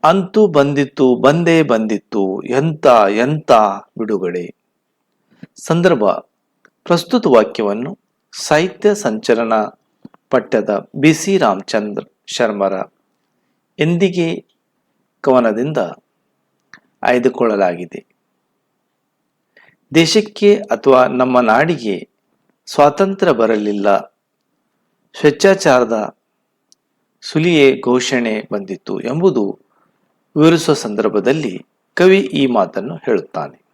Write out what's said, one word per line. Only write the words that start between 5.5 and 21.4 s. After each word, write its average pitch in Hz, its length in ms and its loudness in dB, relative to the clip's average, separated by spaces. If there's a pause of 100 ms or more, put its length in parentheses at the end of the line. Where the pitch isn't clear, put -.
ಸಂದರ್ಭ, 165 500 2 (760)
ಪ್ರಸ್ತುತ 175 440 0
ವಾಕ್ಯವನ್ನು 113 720 0 (340)
ಸಾಹಿತ್ಯ 180 640 -2
ಸಂಚಲನ 113 580 -2 (760)
ಪಠ್ಯದ 107 680 -2
ಬಿ 151 180 4
ಸಿ 196 240 -2
ರಾಮಚಂದ್ರ 104 680 -2 (220)
ಶರ್ಮರ 101 480 -2 (1040)
ಎಂದಿಗೆ 170 680 -2 (760)
ಕವನದಿಂದ 127 560 0 (1300)
ಆಯ್ದುಕೊಳ್ಳಲಾಗಿದೆ. 104 1000 -2 (1900)
ದೇಶಕ್ಕೆ 202 600 2
ಅಥವಾ 127 520 2
ನಮ್ಮ 127 320 0
ನಾಡಿಗೆ 117 720 -2 (560)